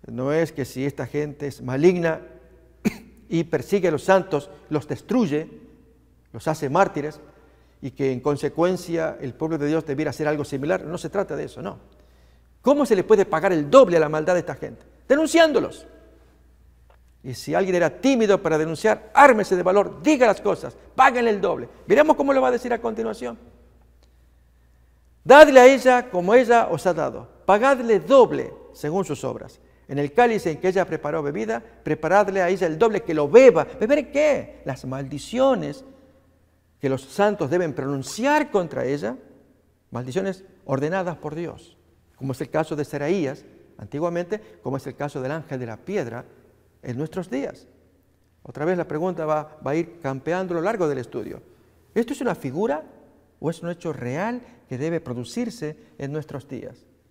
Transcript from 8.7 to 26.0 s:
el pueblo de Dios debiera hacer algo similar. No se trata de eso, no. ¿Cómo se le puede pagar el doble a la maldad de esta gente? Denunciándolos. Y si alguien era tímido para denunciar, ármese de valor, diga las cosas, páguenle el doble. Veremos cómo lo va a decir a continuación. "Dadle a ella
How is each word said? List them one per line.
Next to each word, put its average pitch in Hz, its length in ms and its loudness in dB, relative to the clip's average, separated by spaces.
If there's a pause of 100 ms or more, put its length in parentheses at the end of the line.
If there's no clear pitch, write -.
el 131 120 -10
pueblo 160 240 -6
de 143 100 -4
Dios 156 180 -2
debiera 147 240 -4
hacer 151 180 -4
algo 147 180 -2
similar. 156 400 -4
No 165 120 -10
se 165 120 -12
trata 196 260 -4
de 147 80 -8
eso, 123 180 -14
no. 185 160 -12 (840)
¿Cómo 285 240 2
se 226 100 2
le 185 80 0
puede 196 220 4
pagar 196 260 0
el 151 180 0
doble 185 280 8
a - 20 6
la 151 100 2
maldad 156 240 -2
de 180 60 2
esta 143 160 -8
gente? - 280 -14 (240)
Denunciándolos. 302 760 2 (1400)
Y 131 100 -12
si 139 200 -8
alguien 185 220 0
era 170 260 0
tímido 220 400 4
para 160 160 0
denunciar, 160 560 -2
ármese 233 420 6
de 180 60 -2
valor, 185 400 0
diga 254 240 4
las 208 160 2
cosas, - 340 -4 (200)
páguenle 247 340 4
el 202 120 0
doble. 151 280 -4 (160)
Veremos 294 300 4
cómo 277 180 0
lo 262 80 2
va 254 60 2
a 254 40 2
decir 240 220 -4
a 233 80 -4
continuación. 226 560 -8 (1900)
"Dadle 277 360 10
a 247 80 12
ella 254 420 4